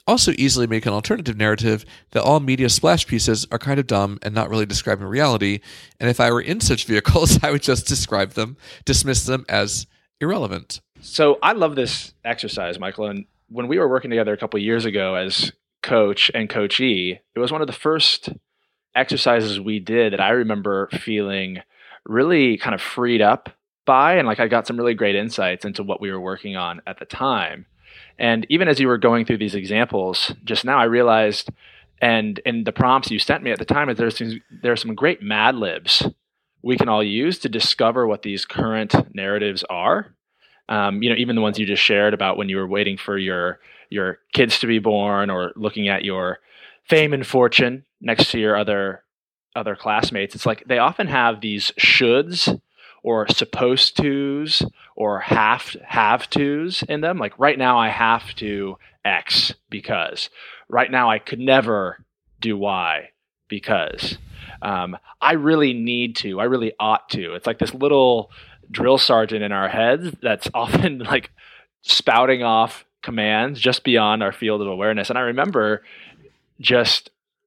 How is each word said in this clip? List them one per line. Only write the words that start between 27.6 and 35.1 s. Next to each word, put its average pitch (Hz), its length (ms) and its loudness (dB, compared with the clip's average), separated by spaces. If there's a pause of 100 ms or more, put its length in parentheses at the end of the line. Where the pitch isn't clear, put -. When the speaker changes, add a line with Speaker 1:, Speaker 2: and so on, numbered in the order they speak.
Speaker 2:
And 113 320 0
even 170 180 2
as 143 120 2
you 135 80 4
were 123 100 4
going 117 280 4
through 113 120 0
these 101 160 -4
examples 98 800 -2 (120)
just 117 220 -4
now, 135 140 2
I 117 60 4
realized, 113 640 2 (520)
and 110 460 0
in 117 160 -4
the 107 80 -4
prompts 131 400 2
you 104 80 -4
sent 147 240 -2
me 120 80 -2
at 101 80 -2
the 107 60 -6
time, 143 240 0
is 113 80 -4
there's 113 200 -2
some, 113 240 -8 (220)
there 123 80 2
are 117 60 2
some 113 180 -6
great 151 260 0